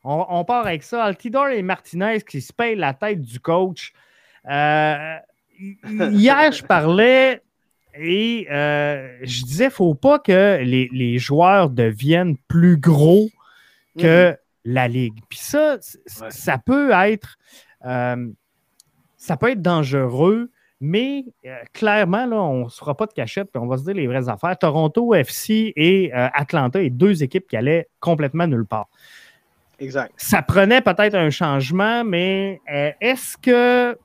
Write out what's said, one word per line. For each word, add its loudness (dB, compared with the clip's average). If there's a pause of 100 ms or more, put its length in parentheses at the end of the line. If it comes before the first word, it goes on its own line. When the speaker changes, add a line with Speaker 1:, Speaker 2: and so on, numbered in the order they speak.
Speaker 1:
On, -4
on -2
part -2
avec -6
ça. -4
Altidore -2
et -4
Martinez -4
qui -10
se -16
payent -4
la -2
tête -6
du -12
coach. -4 (580)
Euh, 0 (420)
hi-, -16
hi-, -4
hier, 4
je -12
parlais 4 (580)
et, -2
euh, -4
je -8
disais, 0
faut 0
pas 4
que 4
les, 0
les -2
joueurs 4
deviennent 0 (100)
plus 4
gros 4 (680)
que 6
Speaker 2:
Mhm. -8 (300)
Speaker 1:
la 0
Ligue. -4 (100)
Puis -18
ça, -2
c-, -20
c-, -18
Speaker 2:
Ouais. -14
Speaker 1:
ça -4
peut 0
être, 0 (480)
euh, -4 (880)
ça -6
peut 0
être -6
dangereux, 0 (320)
mais, -4 (200)
euh, -18 (160)
clairement, 0
là, -4
on -2
se -20
fera -6
pas -4
de -18
cachette, -8
puis -8
on -6
va -4
se -10
dire -8
les -4
vraies -4
affaires. -6
Toronto 0
F 2
C -2
et, 2
euh, 0
Atlanta, -2
les 0
deux 2
équipes -6
qui -6
allaient 0 (100)
complètement -2
nulle -2
part. -8 (920)
Speaker 2:
Exact. -8
Speaker 1:
Ça 0
prenait 4
peut-être 0
un 2
changement, -2
mais, -4 (120)
euh, -4
est-ce -4
que 2